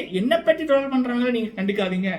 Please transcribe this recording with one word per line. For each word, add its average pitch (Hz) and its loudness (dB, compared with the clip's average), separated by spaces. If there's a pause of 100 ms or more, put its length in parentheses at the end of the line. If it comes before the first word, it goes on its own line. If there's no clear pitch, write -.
(140)
என்னை 247 2
பற்றி 320 2
ட்ரோல் 277 2
பண்றவங்களை 247 0
நீங்க 220 -2
கண்டுக்காதீங்க, 190 -2